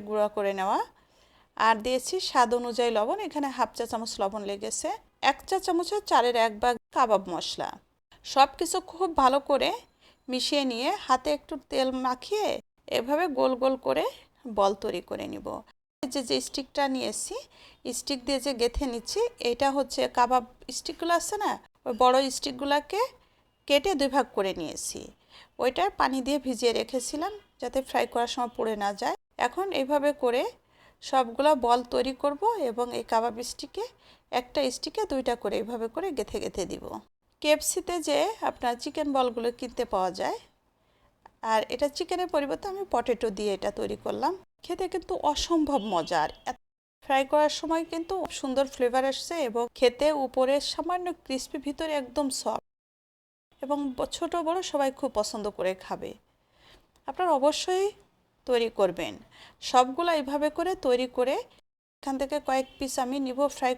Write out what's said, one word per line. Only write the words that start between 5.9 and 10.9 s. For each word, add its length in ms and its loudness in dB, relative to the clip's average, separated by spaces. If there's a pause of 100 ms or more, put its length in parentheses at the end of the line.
চারের 260 6 (100)
এক 60 0 (100)
ভাগ 120 4 (200)
কাবাব 280 4 (100)
মশলা। 360 -4 (580)
সব 220 6 (100)
কিছু 200 -2 (140)
খুব 160 -2 (140)
ভালো 160 6 (120)
করে 200 4 (580)
মিশিয়ে 440 0
নিয়ে 180 -2 (160)